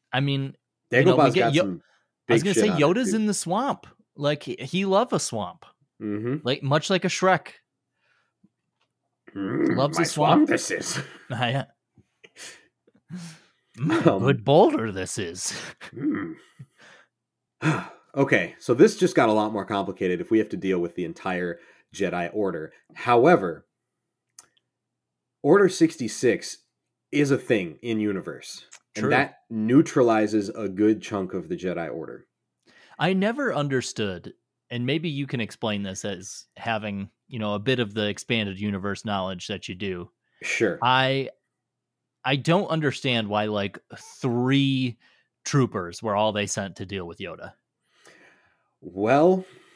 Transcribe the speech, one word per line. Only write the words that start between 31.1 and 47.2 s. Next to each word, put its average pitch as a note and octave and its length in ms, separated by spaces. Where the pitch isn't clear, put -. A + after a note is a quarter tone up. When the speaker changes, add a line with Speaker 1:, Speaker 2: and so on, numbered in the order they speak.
Speaker 2:
of E2+ 160
the F2 80
Jedi E2+ 340
Order. - 360
Speaker 1:
I F3+ 160
never A3+ 400
understood, A#2+ 800
and A#2+ 160
maybe D#3 240
you C#3 180
can C3 140
explain G#2 420
this F#2+ 220
as F#2+ 400
having, G#2 500
you B2+ 100
know, G#2 160
a G#2 40
bit B2 220
of G#2 140
the G#2+ 140
expanded G2+ 520
universe G2+ 460
knowledge F#2+ 400
that G2 240
you F#2 40
do. F2+ 360
Speaker 2:
Sure. - 400
Speaker 1:
I, C3 480
I C#3 100
don't D#3+ 320
understand C3 600
why, G#2+ 180
like, G2+ 320
three C3 1000
troopers G#2 580
were A2 120
all G#2+ 180
they G2+ 140
sent G2 300
to G#2 100
deal F#2 200
with E2 120
Yoda. F2 360